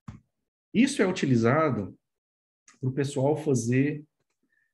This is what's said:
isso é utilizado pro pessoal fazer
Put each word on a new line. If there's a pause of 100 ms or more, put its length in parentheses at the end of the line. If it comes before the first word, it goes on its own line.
(720)
isso
é
utilizado (840)
pro
pessoal
fazer (680)